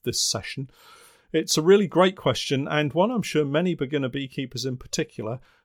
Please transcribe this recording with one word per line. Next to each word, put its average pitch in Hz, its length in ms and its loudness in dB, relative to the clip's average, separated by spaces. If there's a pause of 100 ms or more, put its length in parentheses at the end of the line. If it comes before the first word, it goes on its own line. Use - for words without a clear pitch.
this - 180 -2
session. - 500 -6 (600)
It's 165 240 0
a 156 60 2
really 196 240 6
great 185 280 4
question, 139 520 0
and 151 260 0
one 185 160 2
I'm 240 140 -2
sure 151 200 0
many 160 300 0
beginner 139 340 -2
beekeepers 131 580 -6
in 127 120 -6
particular 123 640 -6 (260)